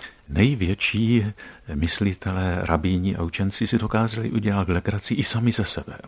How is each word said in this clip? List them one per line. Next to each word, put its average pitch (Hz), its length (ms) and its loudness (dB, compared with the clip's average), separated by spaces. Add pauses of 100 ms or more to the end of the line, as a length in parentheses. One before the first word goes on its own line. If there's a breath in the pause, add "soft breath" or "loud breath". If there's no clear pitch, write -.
(280 loud breath)
největší 107 960 2 (480 loud breath)
myslitelé, 92 880 0
rabíni 90 540 2
a 90 60 -4
učenci 87 440 -2
si 117 120 2
dokázali 110 520 0
udělat 101 380 0
legraci 90 460 0
i - 100 0
sami 117 280 2
ze 110 120 0
sebe. - 440 -6